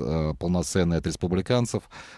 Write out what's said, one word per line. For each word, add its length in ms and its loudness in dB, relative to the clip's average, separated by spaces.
э, 380 0
полноценный 600 2
от 80 -2
республиканцев, 760 0